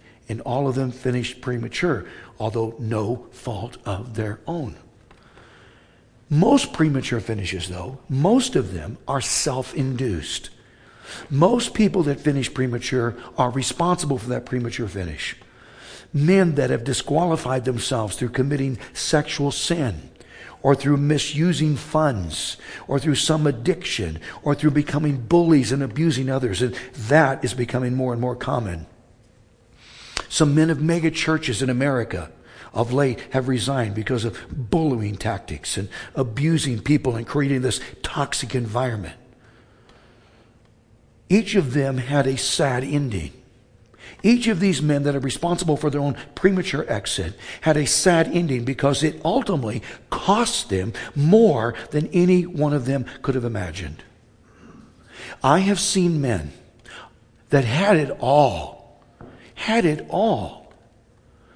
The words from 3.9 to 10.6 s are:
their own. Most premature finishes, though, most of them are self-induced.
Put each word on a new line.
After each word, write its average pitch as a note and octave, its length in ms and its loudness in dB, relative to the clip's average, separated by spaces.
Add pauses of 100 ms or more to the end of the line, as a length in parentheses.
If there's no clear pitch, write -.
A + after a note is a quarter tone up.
their G#2+ 320 -6
own. D#3 260 -6 (1500)
Most G3+ 440 4
premature C3+ 480 0
finishes, F#2+ 480 -6
though, F2+ 400 -10
most F3+ 480 2
of F#2+ 180 0
them F2 320 -8
are C3+ 140 -2
self-induced. B2+ 1300 -4 (800)